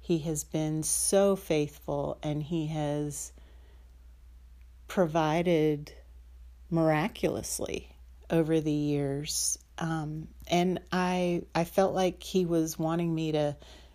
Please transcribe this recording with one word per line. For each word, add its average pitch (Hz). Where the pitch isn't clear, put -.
He 170
has 151
been 156
so 196
faithful, 147
and 151
he 156
has 147
provided 156
miraculously 160
over 160
the 151
years. 147
Um, 156
and 175
I, 180
I 165
felt 190
like 185
he 185
was 160
wanting 165
me 160
to 147